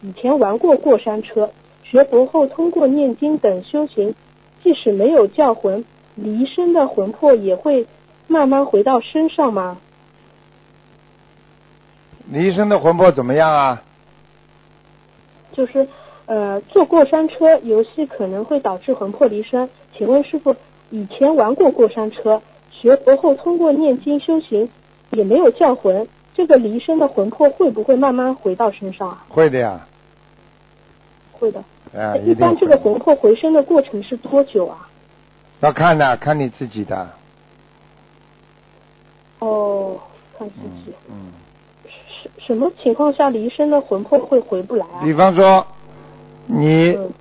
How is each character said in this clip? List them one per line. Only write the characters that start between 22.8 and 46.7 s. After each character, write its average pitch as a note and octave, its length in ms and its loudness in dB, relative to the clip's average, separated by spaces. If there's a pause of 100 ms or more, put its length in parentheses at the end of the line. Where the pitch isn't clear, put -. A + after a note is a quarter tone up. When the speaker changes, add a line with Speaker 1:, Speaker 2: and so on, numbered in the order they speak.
Speaker 1:
佛 C4+ 200 4
后 D4+ 180 2
通 E4+ 220 -4
过 E4 160 2
念 C#4+ 300 0
经 C#4+ 180 -4
修 D#4+ 220 -2
行， A3+ 260 -4 (440)
也 A3 120 0
没 G3+ 140 2
有 E4 120 6
叫 C#4 240 2
魂， G#3 320 -2 (320)
这 F4+ 80 0
个 D4+ 100 6
离 A3+ 220 0
身 D#4+ 220 -2
的 D4 80 0
魂 G#3 220 -2
魄 C#4+ 200 2
会 E4 180 0
不 A3 140 -4
会 C4 140 2
慢 C4 180 0
慢 B3+ 180 -2
回 G3+ 220 -6
到 G#3+ 160 -2
身 G3 220 -12
上 F#3 160 -10
啊？ - 200 -18
Speaker 2:
会 D#3 220 2
的 C3 80 -4
呀。 G#2 300 -6 (1400)
Speaker 1:
会 A#3 180 -4
的。 - 80 -12 (340)
Speaker 2:
啊， G#3+ 260 -6
Speaker 1:
一 - 140 0
般 E4+ 240 2
这 F4+ 80 0
个 D#4 120 4
魂 G#3 240 0
魄 D4+ 160 2
回 G#3+ 180 4
身 D#4+ 180 -2
的 D#4 80 4
过 C#4 220 2
程 G#3 220 -8
是 B3+ 120 -12
多 C#4 280 0
久 G3+ 220 -4
啊？ - 200 -16
Speaker 2:
一 - 760 -20
定 - 20 -6
会。 C#3+ 40 2
要 D3+ 60 2
看 D#3+ 260 2
的， C3+ 200 0
看 D3+ 200 -4
你 C3+ 100 -4
自 A#2+ 200 -12
己 G#2+ 160 -10
的。 F#2 260 -10 (2250)
Speaker 1:
哦， G3+ 580 -4 (400)
看 G#3 120 -14
自 - 40 -20 (300)
己。 A2 100 -20 (160)
Speaker 2:
嗯， G2 220 -20 (500)
嗯。 - 80 -20 (320)
Speaker 1:
什-， - 80 -18 (160)
什 A#3 100 -4
么 C#4 140 -2 (100)
情 A3+ 140 0
况 D4 180 0
下 C#4 160 0
离 A#3 220 -4
身 D4+ 180 -2
的 D4 120 2
魂 G#3 240 -6
魄 - 160 0
会 B3+ 180 0
回 F#3+ 240 -6
不 G#3+ 140 -6
来 F3+ 100 -4
啊？ - 160 -14
Speaker 2:
比 D#3 100 0
方 F3+ 220 4
说， F#3+ 320 4 (800)
你 D#3+ 460 2